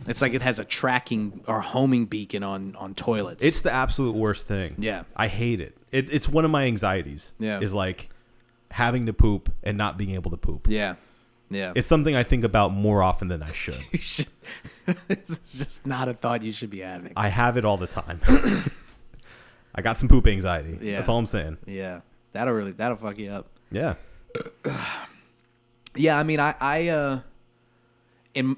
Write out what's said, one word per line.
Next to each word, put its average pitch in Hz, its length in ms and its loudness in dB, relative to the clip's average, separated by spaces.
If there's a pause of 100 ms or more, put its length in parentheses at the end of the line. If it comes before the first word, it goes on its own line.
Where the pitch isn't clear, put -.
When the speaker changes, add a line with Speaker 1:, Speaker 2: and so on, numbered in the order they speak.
Speaker 1:
It's - 160 -2
like 127 120 2
it 127 80 -2
has 123 160 0
a 104 60 -8
tracking 120 840 -2
or 110 160 -2
homing 127 440 2
beacon 104 360 -8
on, 98 340 -8
on 98 180 -14
toilets. 101 480 -4
Speaker 2:
It's 165 200 4
the - 100 0
absolute 131 420 0
worst 107 320 -2
thing. 95 320 -4
Speaker 1:
Yeah. 101 260 -6 (120)
Speaker 2:
I 110 120 0
hate 113 320 -2
it. - 160 -12 (140)
It, 135 220 -2
it's 147 160 0
one 156 160 4
of 156 60 2
my 143 140 2
anxieties 95 760 -2
Speaker 1:
Yeah. 107 220 -4
Speaker 2:
is, 98 120 -2
like, 95 380 -4 (600)
having 120 340 0
to 110 60 -2
poop 104 380 6 (120)
and 104 160 -4
not 98 180 -2
being 98 140 -4
able 92 220 -4
to 82 40 -6
poop. - 320 0
Speaker 1:
Yeah. 104 280 0 (540)
Yeah. 95 260 -6
Speaker 2:
It's 123 120 0
something 151 280 4
I 123 80 2
think 123 200 2
about 101 280 4
more 101 300 2
often 92 260 0
than 85 140 -4
I 76 100 -10
should. - 320 -8
Speaker 1:
<laughs> - 80 -20
You 165 60 0
should. - 340 -4
<laughs> - 760 -8
It's - 480 -8
just - 300 -8
not 131 220 -4
a 123 60 -4
thought 120 280 -4
you 110 100 -8
should 107 180 -10
be 98 100 -12
having. 92 360 -14
Speaker 2:
I 104 120 0
have 120 280 2
it 117 80 0
all 104 140 2
the 90 80 -6
time. 85 380 -8
<coughs> - 1500 2
I 101 80 -6
got 113 160 0
some 127 100 2
poop 127 180 12
anxiety. 90 540 2
Speaker 1:
Yeah. 101 180 -6
Speaker 2:
That's 120 100 -4
all 117 100 4
I'm 113 80 0
saying. 80 300 -4 (100)
Speaker 1:
Yeah. 95 340 -10 (320)
That'll 120 220 -2
really, 101 180 -4
that'll 110 240 -4
fuck 104 220 -10
you 101 120 -10
up. 101 160 -10 (240)
Speaker 2:
Yeah. 117 240 -4 (720)
Speaker 1:
<sighs> - 60 -4 (1300)
Yeah, 147 220 4
I 147 60 2
mean, 147 160 0
I, 147 200 2
I, 151 280 0
uh, 143 320 -2 (1120)
in, 135 240 0